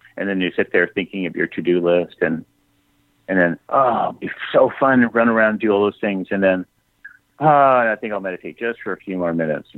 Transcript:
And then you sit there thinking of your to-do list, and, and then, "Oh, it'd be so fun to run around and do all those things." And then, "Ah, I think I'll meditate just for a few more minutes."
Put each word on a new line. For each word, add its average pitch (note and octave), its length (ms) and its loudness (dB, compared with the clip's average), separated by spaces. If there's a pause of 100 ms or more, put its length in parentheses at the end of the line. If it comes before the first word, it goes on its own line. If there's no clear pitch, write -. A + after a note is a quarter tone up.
(160)
And G2 120 -6
then F#2+ 120 -4
you F2+ 140 -2
sit - 180 -4
there F2+ 140 2
thinking F#2+ 400 -6
of - 80 -8
your E2+ 120 -2
to-do F2 340 -2
list, F2 400 0
and, D#2+ 240 -2 (840)
and F#2+ 100 0
then, F2 200 2 (100)
"Oh, B2+ 420 0
it'd - 100 -14
be - 100 -10 (220)
so C3 260 4
fun C3+ 220 4
to A#2 80 4
run A#2 200 0
around A2 240 2
and G#2+ 80 -6
do A2 100 0
all G2+ 140 2
those G2+ 160 -2
things." G2 300 -4
And G2 120 -2
then, F#2 240 2 (720)
"Ah, C3+ 520 4
I G#2+ 60 -2
think A2 160 -8
I'll G2+ 80 -4
meditate F#2 380 -10
just A#2 240 -6
for G2 100 -6
a F2 60 -10
few F#2+ 180 -8
more F2 160 -2
minutes." D#2+ 460 -4